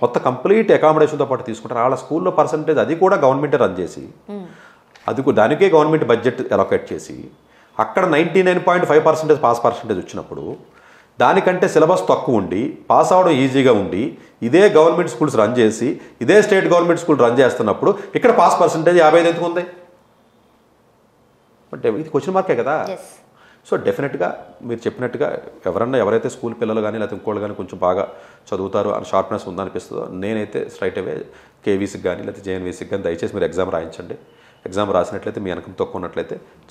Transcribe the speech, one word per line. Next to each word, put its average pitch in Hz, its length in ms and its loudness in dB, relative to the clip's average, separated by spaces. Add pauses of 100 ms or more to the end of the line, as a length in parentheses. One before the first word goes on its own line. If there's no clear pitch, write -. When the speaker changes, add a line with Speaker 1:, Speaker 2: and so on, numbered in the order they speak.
Speaker 1:
మొత్తం 120 200 0
కంప్లీట్ 185 500 2
అకామిడేషన్తో 151 540 2
పాటు 123 180 -4
తీసుకుంటారు. 113 360 -8
వాళ్ళ 127 160 0
స్కూల్లో 170 360 -4
పర్సంటేజ్ 156 480 0
అది 120 160 0
కూడా 190 220 2
గవర్నమెంటే 139 400 2
రన్ 95 220 0
చేసి, 78 300 -8 (220)
Speaker 2:
Hmm. 202 120 -12 (640)
Speaker 1:
అది 113 140 -4
కూ-, 135 120 2
దానికే 143 360 4
గవర్నమెంట్ 156 360 4
బడ్జెట్ 117 480 0
allocate 98 400 0
చేసి, 76 360 -12 (500)
అక్కడ 185 260 0
నైంటీ 165 380 2
నైన్ 180 240 2
పాయింట్ 175 200 2
ఫైవ్ 151 180 4
పర్సెంటేజ్ 151 380 2
పాస్ 117 220 2
పర్సెంటేజ్ 110 340 -2
వచ్చినప్పుడు 82 580 -12 (600)
దానికంటే 180 480 2
సిలబస్ 160 420 2
తక్కువ - 260 0
ఉండి, 95 420 -4 (120)
పాస్ - 240 4
అవడం 185 160 4
ఈజీగా 131 440 4
ఉండి, 98 440 -2 (240)
ఇదే 165 280 6
గవర్నమెంట్ 170 420 4
స్కూల్స్ 147 240 -2
రన్ 110 220 2
చేసి, 117 440 0 (200)
ఇదే 170 200 6
స్టేట్ 190 240 2
గవర్నమెంట్ 170 360 2
స్కూల్ 147 180 2
రన్ 120 200 4
చేస్తున్నప్పుడు 123 580 2 (180)
ఇక్కడ 226 220 4
పాస్ 180 240 4
పర్సెంటేజ్ 170 360 2
యాభై 160 220 6
ఐదు 165 80 4
ఎందుకు 170 180 -2
ఉంది? 170 140 -4 (2250)
అంటే 143 160 -4
ఇది 127 200 -4
question 185 260 -2
మార్కే 180 200 0
కదా. 127 340 -2
Speaker 2:
ఎస్. - 340 -16 (480)
Speaker 1:
So - 120 -4
డెఫినెట్గా - 640 -4 (140)
మీరు 117 180 -8
చెప్పినట్టుగా - 600 -6 (260)
ఎవరన్నా, 113 320 -2
ఎవరైతే 110 320 0
స్కూల్ 117 320 -8
పిల్లలు 110 200 -2
కానీ 107 160 -4
లేకపోతే 104 180 -6
ఇంకోళ్ళు 101 260 -6
కానీ 104 120 -8
కొంచెం 95 260 -12
బాగా 92 320 0 (440)
చదువుతారు 98 340 -2
అని 104 160 -4
sharpness 98 420 -4
ఉందనిపిస్తుందో, 95 640 -10
నేనైతే 104 580 -6
straight 92 300 -6
away - 260 -8 (400)
కేవీసీకి 98 380 -2
కానీ 92 200 -6
లేకపోతే 95 180 -12
జేఎన్వీసీకి 92 500 -8
కానీ 95 120 -6
దయచేసి 85 300 -6
మీరు 92 120 -2
exam 90 260 -4
రాయించండి. 85 440 -8 (500)
ఎగ్జామ్ 98 280 -4
రాసినట్లయితే 95 480 -4
మీ 92 100 -6
ఇన్కమ్ 85 220 -10
తక్కువ - 220 -6
ఉన్నట్లయితే 87 460 -10 (300)